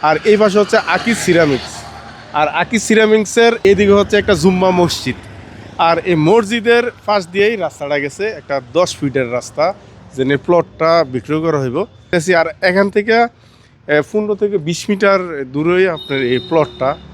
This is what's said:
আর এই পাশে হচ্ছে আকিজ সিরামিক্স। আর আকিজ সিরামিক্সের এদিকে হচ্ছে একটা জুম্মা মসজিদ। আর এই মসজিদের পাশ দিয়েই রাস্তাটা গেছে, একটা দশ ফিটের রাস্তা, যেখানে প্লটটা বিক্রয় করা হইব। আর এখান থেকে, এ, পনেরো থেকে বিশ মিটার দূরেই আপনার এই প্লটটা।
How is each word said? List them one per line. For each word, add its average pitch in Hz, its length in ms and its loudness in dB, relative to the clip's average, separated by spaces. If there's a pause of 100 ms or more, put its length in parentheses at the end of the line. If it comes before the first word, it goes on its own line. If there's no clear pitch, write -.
আর 156 140 2 (100)
এই 214 120 4
পাশে 208 220 2
হচ্ছে 208 180 2
আকিজ 185 400 -2
সিরামিক্স। 160 640 0 (500)
আর 151 140 0
আকিজ 170 340 -2
সিরামিক্সের 220 720 2 (100)
এদিকে 202 280 4
হচ্ছে 202 260 2
একটা 202 180 2
জুম্মা 185 360 2
মসজিদ। 175 440 0 (640)
আর 165 280 2
এই 180 100 0
মসজিদের 226 760 2 (140)
পাশ 202 220 0
দিয়েই 202 280 0
রাস্তাটা 147 440 -4
গেছে, 143 280 -6
একটা 143 340 -6 (120)
দশ 175 240 0
ফিটের 131 340 -4
রাস্তা, 147 420 -4 (420)
যেখানে 135 220 0
প্লটটা 165 680 0
বিক্রয় 135 380 -4
করা 156 180 -2
হইব। 135 260 -4 (520)
আর 160 80 2 (160)
এখান 190 280 2
থেকে, 220 380 2 (600)
এ, 151 140 2 (120)
পনেরো 214 220 -2
থেকে 202 220 -2
বিশ 165 320 -6
মিটার 185 640 0
দূরেই 175 340 2
আপনার 147 320 -6
এই 123 200 0
প্লটটা। 147 580 -2 (160)